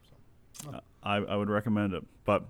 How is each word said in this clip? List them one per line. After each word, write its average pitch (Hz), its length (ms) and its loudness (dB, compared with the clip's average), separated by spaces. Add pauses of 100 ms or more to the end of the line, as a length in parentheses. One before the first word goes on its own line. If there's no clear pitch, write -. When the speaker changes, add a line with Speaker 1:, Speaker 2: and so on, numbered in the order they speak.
Speaker 1:
so. - 60 -20 (520)
Huh. 143 120 -12
Speaker 2:
Uh, - 40 -12 (220)
I, 101 140 0
I 101 200 -2
would 101 140 0
recommend 104 440 2
it. 78 100 -6 (200)
But, 98 260 4